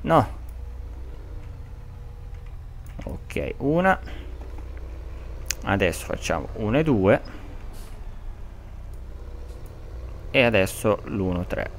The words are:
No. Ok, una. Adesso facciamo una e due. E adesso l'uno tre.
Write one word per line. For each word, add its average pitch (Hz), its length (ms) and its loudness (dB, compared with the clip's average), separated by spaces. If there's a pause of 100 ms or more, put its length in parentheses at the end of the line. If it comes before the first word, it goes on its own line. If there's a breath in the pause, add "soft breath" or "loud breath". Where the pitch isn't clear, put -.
No. 156 260 8 (2750)
Ok, - 520 -4
una. 170 420 4 (1600 loud breath)
Adesso 98 420 4
facciamo - 520 0
una 113 200 4
e 160 60 6
due. 120 380 8 (3000 loud breath)
E 135 140 8
adesso 107 640 6
l'uno 92 400 2
tre. - 340 -2